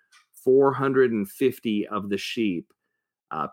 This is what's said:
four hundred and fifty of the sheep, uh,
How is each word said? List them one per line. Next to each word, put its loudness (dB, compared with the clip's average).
four 4
hundred 2
and -4
fifty -2
of -8
the -2
sheep, -4
uh, -6